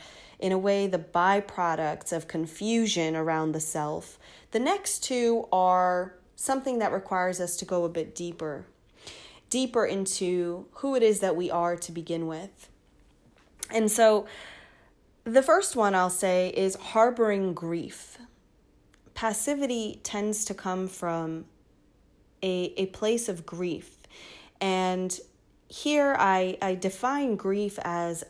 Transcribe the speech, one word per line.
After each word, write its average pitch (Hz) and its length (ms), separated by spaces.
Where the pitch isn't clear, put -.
in 185 140
a 190 80
way, 202 260
the 180 140
byproducts 175 1160
of 160 140
confusion 170 880
around 160 360
the 156 80
self. 156 600
The 220 80
next 370 440
two 233 480
are 185 640
something 262 420
that 220 140
requires 185 500
us 175 160
to - 80
go 180 180
a 170 60
bit 165 240
deeper, 170 540
deeper 254 380
into 180 880
who 269 220
it 247 60
is 214 200
that 190 140
we 180 140
are 175 280
to 175 140
begin 165 360
with. 160 420
And 220 180
so 214 380
the 233 180
first 349 340
one 208 200
I'll 185 160
say 185 380
is 190 260
harboring 220 800
grief. - 640
Passivity 240 880
tends 214 420
to - 80
come 185 340
from 165 580
a, 180 340
a 190 80
place 220 420
of 170 200
grief. 175 500
And 185 580
here 294 520
I, 185 420
I 190 140
define 247 600
grief 202 480
as 170 460